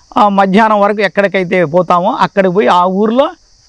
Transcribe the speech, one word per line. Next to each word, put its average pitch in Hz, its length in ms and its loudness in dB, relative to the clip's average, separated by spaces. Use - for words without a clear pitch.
ఆ, 208 120 2
మధ్యాహ్నం 202 500 2
వరకు 202 220 0
ఎక్కడికైతే 190 640 -2
పోతామో 180 460 0
అక్కడికి 190 420 -2
పోయి 220 140 0
ఆ 180 160 2
ఊర్లో 220 460 0